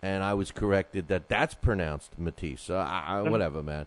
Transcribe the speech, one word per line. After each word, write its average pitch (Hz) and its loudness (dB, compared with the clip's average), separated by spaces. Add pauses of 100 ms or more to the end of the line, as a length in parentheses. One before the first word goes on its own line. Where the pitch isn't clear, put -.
and 95 -2
I 101 0
was 98 0
corrected 98 0
that 92 0
that's 131 2
pronounced 80 0
Matisse. 80 -4
So 90 -4
I, 90 -2
I, 98 -2
whatever, 82 2
man. 76 -4